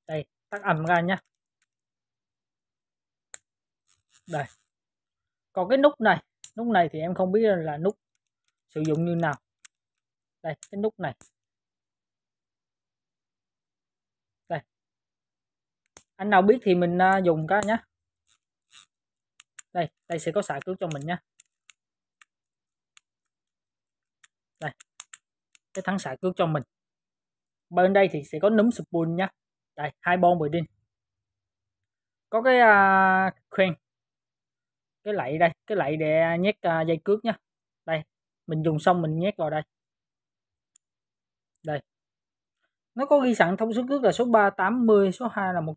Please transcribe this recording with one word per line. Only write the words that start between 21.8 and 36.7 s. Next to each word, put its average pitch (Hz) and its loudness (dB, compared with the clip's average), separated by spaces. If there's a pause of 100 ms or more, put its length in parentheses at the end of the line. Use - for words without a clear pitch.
Đây. 151 -10 (1040)
Cái 190 -10
thắng 190 -4
xả 135 -10
cước 185 -4
cho 180 2
mình. 151 -2 (1040)
Bên 180 2
đây 196 4
thì 147 -6
sẽ 156 -10
có 208 4
núm 220 4
spoon 165 -4
nhá. 185 -2 (480)
Đây, 147 -8
hai 175 0
bon 175 4
bờ 151 -2
đinh. 160 -4 (1600)
Có 226 -2
cái, 254 4
à, 190 4 (200)
khoen. 185 0 (1300)
Cái 214 -4
lạy 147 -4
đây, 170 4 (160)
cái 214 -4
lạy 151 -2
để 160 0
nhét, 202 -2
à, 165 -2